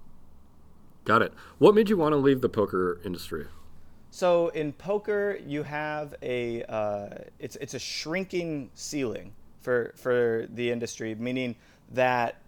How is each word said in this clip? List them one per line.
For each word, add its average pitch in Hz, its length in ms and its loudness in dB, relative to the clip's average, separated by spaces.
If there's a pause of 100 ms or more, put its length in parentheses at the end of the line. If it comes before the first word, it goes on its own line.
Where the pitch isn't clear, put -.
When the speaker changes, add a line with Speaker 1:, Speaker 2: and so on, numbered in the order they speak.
(1040)
Speaker 1:
Got 110 180 6
it. 90 100 0 (260)
What 196 160 10
made 214 160 6
you 214 60 4
wanna 156 200 4
leave 135 240 4
the 123 80 2
poker 92 560 0
industry? 87 420 -8 (640)
Speaker 2:
So 175 380 2
in 151 240 -4
poker, 202 760 -2
you 147 160 -4
have 151 600 -6
a, 120 420 -2
uh, 104 440 -2 (300)
it's, - 180 -10
it's - 180 -10
a 131 40 -8
shrinking 165 960 -6
ceiling 107 580 -6 (280)
for, 123 360 0
for 120 560 2
the 120 180 -2
industry, 113 440 -4
meaning 123 420 -4 (360)
that 123 440 2 (120)